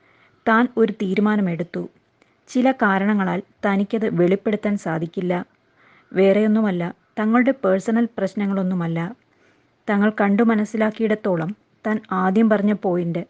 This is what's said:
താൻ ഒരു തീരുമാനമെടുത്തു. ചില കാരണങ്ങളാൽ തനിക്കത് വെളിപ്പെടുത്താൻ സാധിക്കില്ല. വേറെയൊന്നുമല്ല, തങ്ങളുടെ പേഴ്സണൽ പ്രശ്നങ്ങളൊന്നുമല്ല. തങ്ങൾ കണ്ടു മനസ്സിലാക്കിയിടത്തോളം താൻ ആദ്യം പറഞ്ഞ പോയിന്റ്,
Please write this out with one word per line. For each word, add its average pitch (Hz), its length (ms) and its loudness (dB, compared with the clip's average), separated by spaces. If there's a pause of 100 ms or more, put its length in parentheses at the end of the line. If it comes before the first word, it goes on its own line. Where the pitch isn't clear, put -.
(480)
താൻ 226 180 4 (120)
ഒരു 220 160 2
തീരുമാനമെടുത്തു. 190 880 -2 (680)
ചില 254 240 2
കാരണങ്ങളാൽ 196 680 0 (200)
തനിക്കത് 202 500 -2
വെളിപ്പെടുത്താൻ 196 680 0
സാധിക്കില്ല. 170 560 -4 (800)
വേറെയൊന്നുമല്ല, 202 680 2 (320)
തങ്ങളുടെ 226 380 2
പേഴ്സണൽ 220 540 0
പ്രശ്നങ്ങളൊന്നുമല്ല. 190 920 -4 (880)
തങ്ങൾ 208 220 2
കണ്ടു 202 320 0
മനസ്സിലാക്കിയിടത്തോളം 214 1080 0 (340)
താൻ 214 120 -2 (160)
ആദ്യം 190 380 2
പറഞ്ഞ 208 220 2
പോയിന്റ്, 175 580 -2